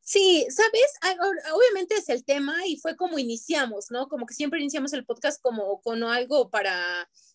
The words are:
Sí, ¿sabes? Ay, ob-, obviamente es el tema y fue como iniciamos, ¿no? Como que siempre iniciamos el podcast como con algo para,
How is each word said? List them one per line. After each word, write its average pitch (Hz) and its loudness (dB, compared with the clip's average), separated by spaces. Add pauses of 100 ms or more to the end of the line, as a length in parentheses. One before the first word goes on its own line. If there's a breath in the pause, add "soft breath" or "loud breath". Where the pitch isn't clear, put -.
Sí, 370 4
¿sabes? 440 4
Ay, 370 0
ob-, 349 -2
obviamente 403 4
es 403 -2
el 254 -2
tema 285 0
y 311 -2
fue 320 -6
como 339 -4
iniciamos, 233 -4
¿no? 247 -6
Como 240 -8
que - -16
siempre 294 -4
iniciamos 277 -4
el 254 -8
podcast 294 -4
como 202 -2
con 233 -4
algo 240 0
para, 190 -2 (580 soft breath)